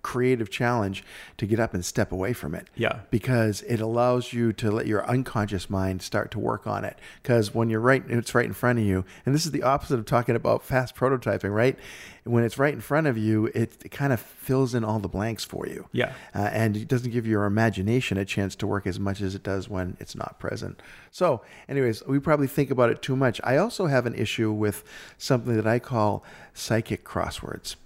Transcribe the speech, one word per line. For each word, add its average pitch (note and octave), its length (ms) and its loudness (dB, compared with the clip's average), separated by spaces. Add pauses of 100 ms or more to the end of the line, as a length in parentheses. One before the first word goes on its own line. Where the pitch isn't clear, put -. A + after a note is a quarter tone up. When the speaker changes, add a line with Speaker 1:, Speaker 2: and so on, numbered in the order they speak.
Speaker 1:
creative B2 460 2
challenge, A#2 540 0 (340)
to - 80 -2
get G#2+ 140 2
up A2 160 0
and F2 100 -2
step - 260 -2
away F#2+ 220 -2
from D#2 220 -6
it. - 180 -12
Speaker 2:
Yeah. A2+ 280 -2 (100)
Speaker 1:
Because A2+ 560 0
it A#2 120 -2
allows A#2+ 540 0
you A#2 200 2
to G#2+ 180 0
let A#2 160 0
your G#2 200 0
unconscious G#2+ 640 -2
mind F#2+ 320 -2
start - 300 -4
to G#2+ 80 -6
work A2+ 260 -2
on G#2 180 -4
it. - 140 -8 (260)
'Cause A2+ 300 4
when A2+ 160 2
you're A2 100 0
right, B2+ 300 4
it's A#2 240 -2
right A#2+ 140 4
in F#2+ 60 -6
front B2 260 2
of G#2+ 60 2
you. F#2 200 2 (220)
And C3+ 80 2
this D#3+ 100 0
is D3+ 60 -4
the C#3+ 100 -2
opposite C#3 380 0
of G#2+ 60 -6
talking A#2+ 300 2
about A2+ 280 2
fast B2+ 320 -2
prototyping, A#2 580 0
right? B2 240 2 (460)
When A#2 200 2
it's A2+ 140 -2
right C#3 160 2
in A2+ 80 -8
front D3+ 240 2
of B2+ 100 2
you, A2 380 2
it, A2+ 320 -2
it G2+ 60 -16
kind C#3 200 0
of A#2 80 2
fills C3 540 0
in A#2 100 0
all G#2+ 140 0
the G2+ 100 -2
blanks G#2 360 -4
for - 240 -8
you. - 240 -10
Speaker 2:
Yeah. - 220 -2 (200)
Speaker 1:
Uh, G2+ 180 0
and G#2+ 240 2
it G#2+ 120 -6
doesn't B2 240 0
give A2+ 160 -2
your G#2 180 4
imagination G#2 720 2
a G2 80 0
chance G2 300 -2
to G#2 100 -4
work G2+ 220 -2
as F2+ 120 -2
much G2 220 -2
as F#2+ 140 -2
it F#2+ 80 -10
does F#2+ 260 -4
when F#2 300 -4
it's - 160 -14
not - 240 -10
present. - 420 -6 (300)
So, D#3 300 0 (280)
anyways, B2+ 380 0
we C#3 100 2
probably D3 300 2
think C#3 240 0
about A#2+ 180 6
it - 140 0
too C3 120 -2
much. C3 280 2
I B2+ 140 4
also G3+ 280 0
have B2+ 220 2
an A#2+ 80 -4
issue A2 360 0
with G#2+ 320 0 (360)
something B2 380 0
that G#2+ 100 2
I A#2 100 4
call G#2+ 460 0 (320)
psychic - 500 -2
crosswords. - 680 -6 (100)